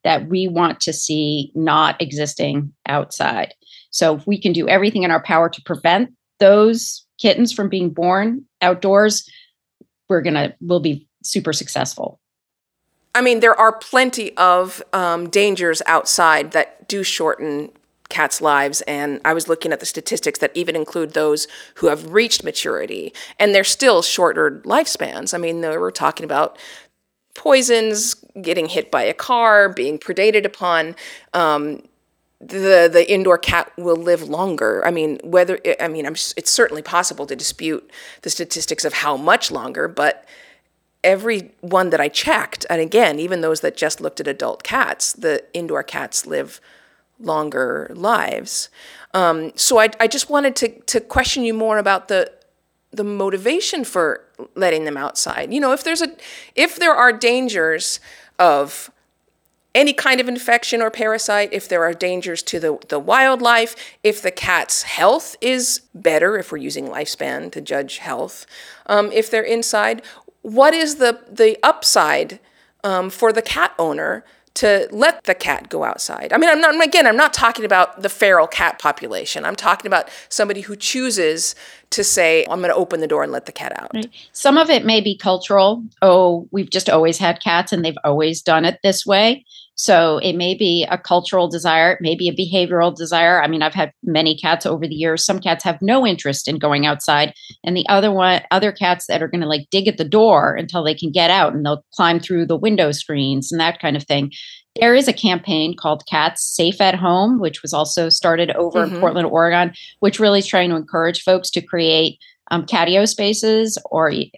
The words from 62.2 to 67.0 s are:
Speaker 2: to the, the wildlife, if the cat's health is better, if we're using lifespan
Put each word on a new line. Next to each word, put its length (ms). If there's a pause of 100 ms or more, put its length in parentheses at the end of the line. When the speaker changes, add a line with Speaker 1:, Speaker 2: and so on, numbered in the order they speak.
Speaker 2:
to 160
the, 180 (120)
the 100
wildlife, 760 (300)
if 180
the 100
cat's 520
health 560
is 420 (140)
better, 420
if 140
we're 60
using 300
lifespan 640